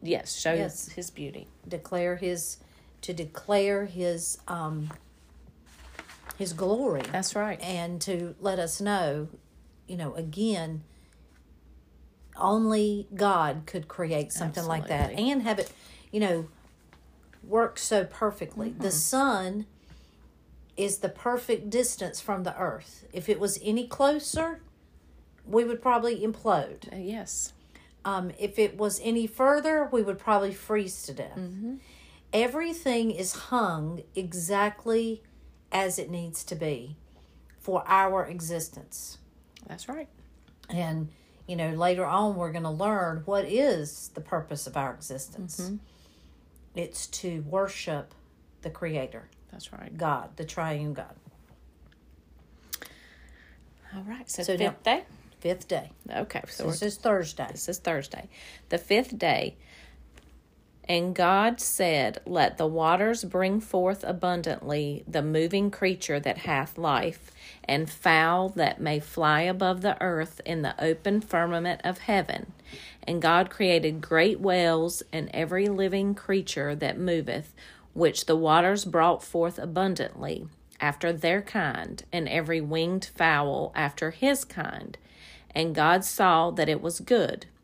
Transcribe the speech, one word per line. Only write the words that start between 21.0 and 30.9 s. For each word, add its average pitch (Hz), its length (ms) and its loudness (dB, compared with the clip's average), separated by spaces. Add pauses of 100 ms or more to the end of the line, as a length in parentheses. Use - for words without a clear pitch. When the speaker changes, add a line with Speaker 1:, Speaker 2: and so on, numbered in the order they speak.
Speaker 2:
perfect 240 600 -2
distance 226 520 -2
from 190 220 -4
the 175 140 -6
earth. - 540 -6
If - 160 -8
it 208 120 0
was 196 220 0
any 226 260 0
closer, 302 760 0 (840)
we 226 200 4
would 233 160 -4
probably 240 400 2
implode. 208 720 0
Speaker 1:
Uh, - 40 -10
yes. 196 540 -6 (540)
Speaker 2:
Um, 185 340 -2
if 202 180 -2
it 208 200 4
was 202 260 0
any 226 240 0
further, 294 640 4
we 240 100 4
would 196 180 -2
probably 202 340 2
freeze 202 500 -4